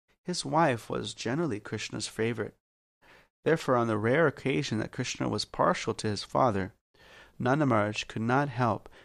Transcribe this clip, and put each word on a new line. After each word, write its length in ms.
His 220
wife 440
was 240
generally 460
Krishna's 480
favorite. 480
Therefore, 320
on 120
the 100
rare 280
occasion 540
that 140
Krishna 340
was 160
partial 520
to 120
his 160
father, 500
Nanda 280
Maharaj 400
could 160
not 280
help 400